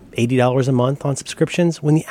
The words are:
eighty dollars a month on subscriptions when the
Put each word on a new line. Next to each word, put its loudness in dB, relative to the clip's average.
eighty 0
dollars 2
a 2
month 0
on -2
subscriptions -2
when 2
the 0